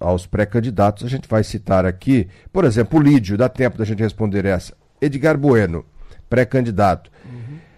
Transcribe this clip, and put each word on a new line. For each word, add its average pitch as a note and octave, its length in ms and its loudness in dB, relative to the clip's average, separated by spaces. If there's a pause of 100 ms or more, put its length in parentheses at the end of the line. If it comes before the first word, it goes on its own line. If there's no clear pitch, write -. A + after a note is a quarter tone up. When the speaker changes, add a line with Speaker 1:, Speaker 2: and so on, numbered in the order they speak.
Speaker 1:
aos F2+ 260 -2
pré-candidatos. G#2 760 -2
A A#2+ 40 -8
gente C3 200 -8
vai A2 160 0
citar F#2+ 400 -2
aqui, F#2+ 440 0 (220)
por F#3+ 140 2
exemplo, A#2 340 2
o D3+ 40 6
Lídio, A#2+ 340 4
dá A#2+ 100 2
tempo B2 300 -2
da A2 80 -4
gente G#2+ 180 -4
responder G2+ 440 -2
essa. F#2+ 280 -4 (280)
Edgar D3 340 0
Bueno, A2 480 2 (460)
pré-candidato. A#2 800 0 (160)
Speaker 2:
Uhum. B2 320 -16 (200)